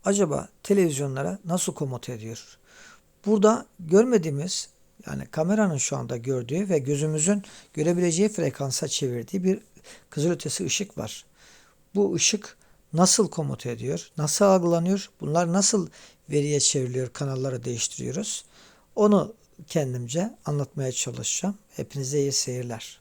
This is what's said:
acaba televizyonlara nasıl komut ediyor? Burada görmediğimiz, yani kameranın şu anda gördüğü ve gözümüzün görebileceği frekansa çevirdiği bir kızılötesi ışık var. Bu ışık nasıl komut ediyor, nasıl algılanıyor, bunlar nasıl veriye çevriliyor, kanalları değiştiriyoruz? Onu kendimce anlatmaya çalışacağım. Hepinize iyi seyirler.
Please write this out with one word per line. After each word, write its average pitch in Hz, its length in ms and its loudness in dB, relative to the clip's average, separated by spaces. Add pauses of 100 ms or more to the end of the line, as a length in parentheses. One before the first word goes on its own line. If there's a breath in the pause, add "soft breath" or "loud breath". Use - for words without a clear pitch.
acaba 190 420 0 (160)
televizyonlara 147 800 0
nasıl 175 280 -2
komut 131 360 -6
ediyor? 113 480 -12 (680 loud breath)
Burada 214 400 6 (140)
görmediğimiz, 175 920 2 (380)
yani 139 180 -8
kameranın 180 520 2
şu 135 200 -2
anda 123 200 -6
gördüğü 131 520 -2
ve 160 100 4
gözümüzün 156 640 0 (300 loud breath)
görebileceği 175 560 2
frekansa 143 580 -2
çevirdiği 127 560 -4
bir 190 180 2 (480 loud breath)
kızılötesi 160 560 -2
ışık - 320 -4
var. - 280 -8 (680 soft breath)
Bu 196 180 2
ışık - 440 -2 (360 soft breath)
nasıl 180 360 4
komut 139 360 -6
ediyor, 123 520 -6
nasıl 151 280 2
algılanıyor, 185 640 4 (120)
bunlar 165 320 0
nasıl 190 360 2 (400 loud breath)
veriye 147 300 2
çevriliyor, 127 540 0
kanalları 131 500 -4
değiştiriyoruz? 127 840 -6 (500 soft breath)
Onu 208 380 4 (340)
kendimce 131 680 -2 (100)
anlatmaya 143 460 -4
çalışacağım. 123 680 -4 (180)
Hepinize 139 440 -4
iyi 139 120 0
seyirler. 123 680 -6